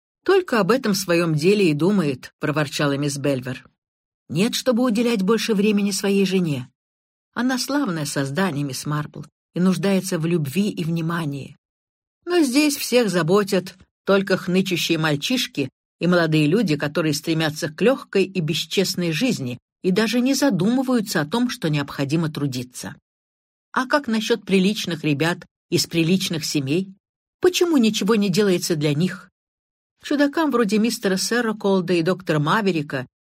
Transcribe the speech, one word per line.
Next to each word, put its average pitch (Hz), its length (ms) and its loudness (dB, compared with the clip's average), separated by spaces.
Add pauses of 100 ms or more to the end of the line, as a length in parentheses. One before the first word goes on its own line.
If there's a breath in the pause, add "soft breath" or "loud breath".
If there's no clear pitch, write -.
(240)
"Только 359 360 2
об 185 120 2
этом 233 220 2
своем 170 400 0
деле 180 380 4
и - 20 0
думает", 156 640 0
проворчала 147 580 -2
мисс 143 200 -2
Бельвер. 135 500 -4 (640)
"Нет, 190 260 0
чтобы 247 280 0
уделять 233 400 2
больше 220 300 0
времени 202 380 2
своей 196 340 2
жене. 165 440 -2 (640)
Она 247 240 -2
славное 247 480 -2
создание, 147 580 -2
мисс 131 220 -8
Марпл, 147 380 -6 (320)
и 165 40 -2
нуждается 185 600 0
в 156 60 -2
любви 170 440 0
и 175 140 -6
внимании. 160 720 -4 (680)
Но 349 160 2
здесь 285 360 2
всех 240 320 2
заботят 180 640 0 (300)
только 196 320 2
хнычущие 180 600 0
мальчишки 156 720 -2 (300)
и 170 80 0
молодые 160 380 4
люди, 165 300 2
которые 151 380 -2
стремятся 160 560 -2
к - 120 -10
легкой 202 440 2
и 190 160 -6
бесчестной 175 680 -2
жизни 151 460 -2 (240)
и 185 100 2
даже 220 280 2
не 262 140 2
задумываются 247 880 0
о 143 40 -2
том, 240 240 0
что - 200 -4
необходимо 147 600 -2
трудиться. 135 640 -8 (760)
А 254 140 -2
как 294 220 0
насчет 220 360 -2
приличных 185 600 0
ребят 160 420 -2 (240)
из - 160 0
приличных 170 580 0
семей? 156 500 -2 (460)
Почему 349 380 2
ничего 220 380 2
не 202 140 2
делается 180 460 2
для 147 180 0
них? 170 360 -2 (760)
Чудакам 285 480 0
вроде 214 280 2
мистера 208 380 0
Сероколда 196 760 0
и 170 80 2
доктора 165 380 -2
Маверика 156 640 0 (220)